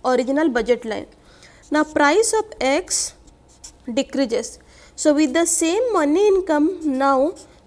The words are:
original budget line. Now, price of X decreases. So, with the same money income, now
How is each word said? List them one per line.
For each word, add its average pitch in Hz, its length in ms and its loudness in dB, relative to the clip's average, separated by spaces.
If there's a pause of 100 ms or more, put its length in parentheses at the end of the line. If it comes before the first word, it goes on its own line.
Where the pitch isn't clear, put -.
original 262 440 2
budget 233 360 0
line. 214 220 -8 (640)
Now, 302 140 2
price 302 480 2
of 427 280 -2
X 277 540 -4 (800)
decreases. 240 640 -4 (380)
So, 302 180 2
with 285 200 2
the 339 120 2
same 381 460 0
money 330 340 2
income, 330 720 0
now 277 360 2 (320)